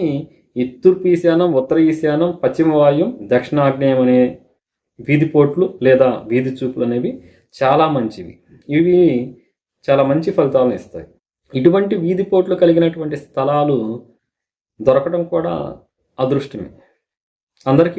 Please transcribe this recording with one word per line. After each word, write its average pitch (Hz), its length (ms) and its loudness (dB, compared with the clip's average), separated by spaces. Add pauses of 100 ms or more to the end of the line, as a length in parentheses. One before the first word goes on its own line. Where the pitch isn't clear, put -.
(600)
ఈ 127 40 -2 (180)
తూర్పు 185 300 2
ఈశాన్యం, 170 380 2 (100)
ఉత్తర 160 180 -2 (120)
ఈశాన్యం, 156 400 -2 (120)
పశ్చిమ - 260 0 (120)
వాయుం, 147 280 2 (240)
దక్షిణ 123 260 0 (100)
ఆగ్నేయం 135 360 0
అనే 127 140 4 (880)
వీధి 151 260 2
పోట్లు 147 320 2 (200)
లేదా 127 220 6 (240)
వీధి 127 260 0
చూపులు 127 300 -6
అనేవి 123 240 -4 (480)
చాలా 147 260 2 (100)
మంచివి. 107 380 -8 (420)
ఇవి 175 220 2 (920)
చాలా 139 220 2
మంచి 165 260 -2
ఫలితాలను 127 440 0
ఇస్తాయి. - 280 -18 (440)
ఇటువంటి 190 520 2
వీధి 185 300 -2
పోట్లు 185 280 0
కలిగినటువంటి 165 640 0
స్థలాలు 143 540 -2 (1000)
దొరకడం 175 440 0 (100)
కూడా 165 220 -4 (640)
అదృష్టమే, 131 520 -4 (960)
అందరికీ 165 320 2